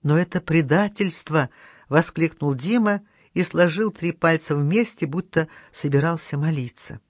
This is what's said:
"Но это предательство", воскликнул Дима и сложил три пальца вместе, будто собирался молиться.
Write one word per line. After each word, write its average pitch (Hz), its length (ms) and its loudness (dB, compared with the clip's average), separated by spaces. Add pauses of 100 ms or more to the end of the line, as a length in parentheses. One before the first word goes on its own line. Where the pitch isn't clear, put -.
"Но 147 140 4
это 180 220 0
предательство", 160 1080 0 (400)
воскликнул 151 640 0
Дима 202 460 0 (360)
и 180 60 2
сложил 175 480 2
три 170 220 -6
пальца 160 420 0
вместе, 165 500 0
будто 160 420 -2 (240)
собирался 143 680 -2
молиться. 143 600 -4 (100)